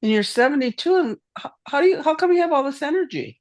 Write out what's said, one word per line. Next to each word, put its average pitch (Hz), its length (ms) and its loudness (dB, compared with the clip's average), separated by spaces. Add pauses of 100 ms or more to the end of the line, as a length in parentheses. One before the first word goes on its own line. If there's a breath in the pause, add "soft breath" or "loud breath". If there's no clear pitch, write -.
And 214 100 0
you're 214 100 2
seventy-two, 262 720 0
and 285 200 0 (220)
h-, - 120 -14 (160)
how 285 140 -2
do 359 80 4
you, 370 140 2
how 311 120 2
come 349 180 2
you 349 100 4
have 339 100 0
all 277 120 2
this 277 180 -6
energy? 277 580 -4